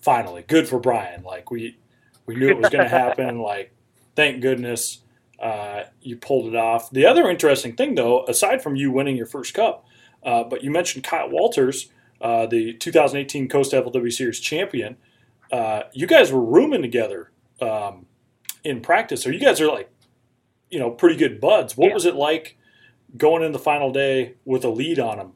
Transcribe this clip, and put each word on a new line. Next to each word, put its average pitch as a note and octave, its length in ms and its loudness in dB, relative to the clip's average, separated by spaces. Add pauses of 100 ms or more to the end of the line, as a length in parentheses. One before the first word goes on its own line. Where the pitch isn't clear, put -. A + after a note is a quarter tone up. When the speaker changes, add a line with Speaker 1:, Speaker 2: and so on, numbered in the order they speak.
Speaker 1:
finally, G2 480 -2
good D#3+ 180 2
for B2 140 -4
Brian. G2 420 -2
Like, F#2 300 -14
we, A2+ 240 -10 (500)
we A2+ 80 -10
knew C3 140 2
it C3 80 6
was A2 120 2
gonna C3 200 2
happen. B2 500 0
Speaker 2:
<laughs> A#2 40 -8
Speaker 1:
Like, G2+ 300 -8 (440)
thank C#3 240 0
goodness, A#2+ 600 -4 (360)
uh, G#2 460 -8 (160)
you A#2+ 160 -14
pulled B2 300 -2
it A2+ 100 -6
off. A2+ 340 0
The C3 160 4
other C4+ 240 6
interesting C#3 460 0
thing, C4 180 0
though, B2 320 2
aside G3+ 340 0
from C#3+ 140 -6
you C#3 160 -2
winning C3+ 260 0
your A#2 100 -6
first - 280 -10
cup, - 320 0 (380)
uh, A#2+ 180 0
but B2 220 -8
you C#3 60 -4
mentioned D#3+ 340 -2
Kyle D3+ 240 -4
Walters, C#3 600 0 (300)
uh, A#2 260 0
the A2+ 260 0
two E3+ 180 -8
thousand C#3+ 280 4
eighteen C#3 300 -6
Coast C3+ 240 2
F C3 120 2
L B2 60 -8
W A#2+ 200 -2
Series A#2 300 -4
champion. C#3 560 -6 (560)
Uh, A2 400 -2
you D3 160 -6
guys C4+ 240 6
were C3 100 2
rooming F#3+ 400 4
together, A2+ 480 -4 (300)
um, G2+ 460 -6 (580)
in C3 160 -6
practice. F3 420 -2
So B2+ 80 -4
you F3 80 -4
guys B3+ 220 4
are, D#3 80 4
like, A2+ 220 -4 (800)
you D#3+ 100 -6
know, A#2 100 -2
pretty E3 260 4
good B2 240 0
buds. D3 360 2
What D#3+ 120 4
Speaker 2:
Yeah. G#3 60 -2
Speaker 1:
was G3+ 100 -2
it E3 120 0
like D3+ 400 -2 (600)
going D#3+ 280 2
in D#3 80 -2
the C3+ 80 -6
final C#3+ 320 0
day C3+ 420 0 (100)
with C3 200 -2
a B2+ 60 2
lead D#3+ 280 -4
on A2 220 -2
him, F#2 160 -16